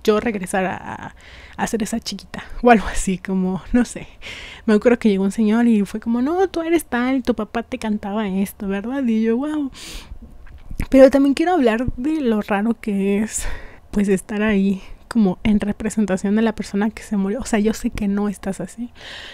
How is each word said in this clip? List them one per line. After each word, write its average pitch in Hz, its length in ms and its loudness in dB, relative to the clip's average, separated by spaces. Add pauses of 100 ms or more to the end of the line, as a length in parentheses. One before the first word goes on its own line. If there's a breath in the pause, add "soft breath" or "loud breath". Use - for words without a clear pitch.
yo 214 160 4
regresara 190 580 -2
a, - 380 -12 (420 loud breath)
a 196 100 -4
ser 220 160 -2
esa 233 160 -4
chiquita, - 440 -12 (180)
o 240 100 8
algo 208 160 6
así, - 300 -2
como, 185 440 -2 (120)
no 240 100 6
sé. - 240 -10 (580 loud breath)
Me 220 80 4
acuerdo 233 260 4
que 226 100 4
llegó 190 160 2
un 196 60 0
señor 226 360 2
y 208 180 4
fue - 140 -8
como, 233 220 -2
"No, 349 280 2
tú 339 120 -4
eres 330 240 0
tal, 247 380 0
tu 247 120 0
papá 226 280 -6
te 254 140 -8
cantaba 208 500 -4
esto, 196 400 -4
¿verdad?". 220 380 -4
Y 220 180 2
yo, 226 140 2
"Guau". 294 340 -4 (1160 loud breath)
Pero 269 200 10
también 277 240 4
quiero 330 200 0
hablar 247 320 2 (120)
de 311 240 -2
lo 220 200 2
raro 214 380 -2
que 196 400 0
es, - 260 -4 (460 loud breath)
pues, 202 180 0
estar 202 320 -2
ahí 196 400 2 (260 loud breath)
como 196 360 2
en 208 160 4
representación 202 760 -2
de 220 60 4
la 226 120 2
persona 202 360 -2
que - 140 -14
se 208 140 -4
murió. 196 220 -2
O 214 60 -8
sea, 220 140 0
yo 220 140 2
sé - 160 -4
que 214 180 -4
no 202 220 0
estás 190 320 -6
así, 233 300 -10 (420 loud breath)